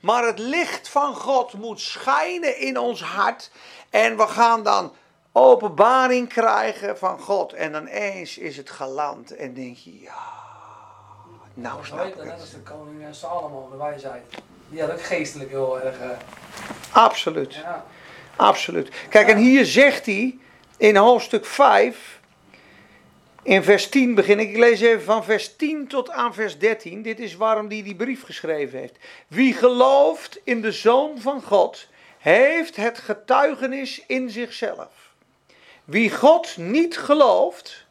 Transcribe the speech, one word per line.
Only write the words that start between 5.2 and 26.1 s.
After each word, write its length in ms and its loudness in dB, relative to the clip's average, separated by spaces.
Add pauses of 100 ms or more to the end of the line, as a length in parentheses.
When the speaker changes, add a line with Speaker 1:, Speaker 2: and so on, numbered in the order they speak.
Speaker 1:
openbaring 960 4
krijgen 680 -2
van 220 -4
God. 340 -4
En 180 -8
dan 140 -10
eens 520 -10
is 200 -14
het 120 -20
geland 680 -10
en 180 -12
denk 240 -16
je, 240 -20
"Ja, 100 -20 (1400)
nou 240 -12
Speaker 2:
Dat 80 -18
Speaker 1:
snap 140 -14
Speaker 2:
weet 80 -6
Speaker 1:
ik 80 -14
Speaker 2:
je, 60 -18
net 100 -16
Speaker 1:
het." 100 -18
Speaker 2:
als 100 -20
de 100 -20
koning, 420 -20
eh, 80 -18
Salomo, 600 -12
de 60 -18
wijsheid. 460 -12 (460)
Die 120 -10
had 100 -4
ook 120 -10
geestelijk 460 -8
heel 320 -4
erg, 180 -8
eh, 80 -12 (840)
Speaker 1:
Absoluut. 640 0
Speaker 2:
Ja. 320 -14 (500)
Speaker 1:
Absoluut. 540 0 (200)
Kijk, 180 8
en 100 6
hier 280 6
zegt 400 4
hij 320 -4 (400)
in 180 4
hoofdstuk 500 4
vijf, 720 2 (1200)
in 200 2
vers 260 4
tien 260 2
begin 240 4
ik. 100 -4
Ik 80 -8
lees 240 4
even 220 2
van 200 0
vers 320 -4
tien 320 -6
tot 240 -6